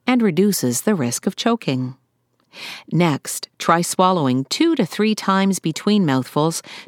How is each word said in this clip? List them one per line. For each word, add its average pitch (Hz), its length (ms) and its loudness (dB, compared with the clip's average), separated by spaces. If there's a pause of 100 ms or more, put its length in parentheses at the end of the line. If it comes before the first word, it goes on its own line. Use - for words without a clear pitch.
and 247 140 2
reduces 175 600 2
the 214 140 0
risk 120 320 -2
of 196 100 -4
choking. 131 600 -2 (960)
Next, 160 580 -2 (100)
try 170 220 2
swallowing 160 680 2
two 330 280 0
to 240 100 2
three 214 300 0
times 196 460 0
between 202 440 0
mouthfuls 147 560 0 (280)